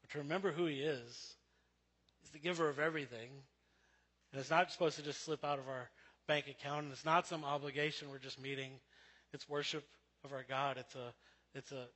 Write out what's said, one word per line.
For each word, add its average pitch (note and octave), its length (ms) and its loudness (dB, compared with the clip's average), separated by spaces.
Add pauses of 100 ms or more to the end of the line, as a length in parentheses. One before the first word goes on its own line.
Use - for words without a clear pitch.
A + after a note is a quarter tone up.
but - 100 -18
to D3 80 -2
remember E3+ 320 2
who E3+ 160 2
he C#3 140 0
is. B2+ 540 -2 (840)
He's - 80 -20
the D#3 100 -16
giver E3 300 2
of C#3 80 -2
everything, C3+ 520 -2 (1000)
and C3+ 80 -4
it's C3 120 -2
not F3+ 200 6
supposed D#3+ 260 4
to D#3 40 -8
just D3 220 -4
slip D3+ 200 -2
out C#3+ 140 0
of C3 100 -6
our B2+ 220 -6 (380)
bank D3 200 4
account, D3 360 -4
and C#3+ 80 -6
it's C3 140 -10
not E3+ 200 6
some D#3 180 -4
obligation C#3+ 680 2
we're C3+ 80 -10
just C3 200 -10
meeting. C3+ 340 -4 (600)
It's - 160 -10
worship D3 380 0 (360)
of C#3 100 -10
our C3 140 -6
God. C3+ 300 2
It's - 180 -12
a, B2 180 -6 (420)
it's C#3 160 -10
a B2+ 140 -6 (100)